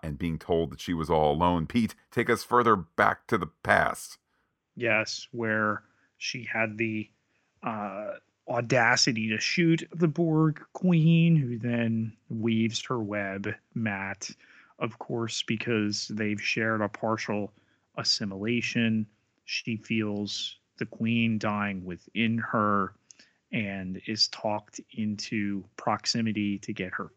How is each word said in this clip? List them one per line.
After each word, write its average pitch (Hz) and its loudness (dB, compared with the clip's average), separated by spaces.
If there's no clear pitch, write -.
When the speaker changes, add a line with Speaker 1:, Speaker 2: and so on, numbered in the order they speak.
Speaker 1:
and 78 -6
being 82 -2
told 82 0
that 71 -14
she 87 -4
was 80 -2
all 78 4
alone. 85 2
Pete, 113 0
take 117 0
us 113 2
further 117 6
back 104 2
to 117 2
the 85 0
past. - 2
Speaker 2:
Yes, 110 -2
where 110 0
she - -8
had 110 -2
the, 110 -2
uh, 104 -6
audacity 120 2
to 107 0
shoot 165 2
the 170 2
Borg 156 2
Queen, 165 6
who 123 2
then 113 0
weaves 113 0
her 123 -2
web, 101 -4
Matt, 98 -4
of 113 -6
course, 117 -6
because 107 -2
they've 107 -4
shared 110 -2
a 104 0
partial 110 -4
assimilation. 110 0
She - -6
feels 104 -4
the - -6
Queen 113 0
dying 101 -4
within 110 -2
her 104 2
and 98 -4
is 110 0
talked - -6
into 101 -4
proximity 107 -2
to - -8
get - -6
her - -8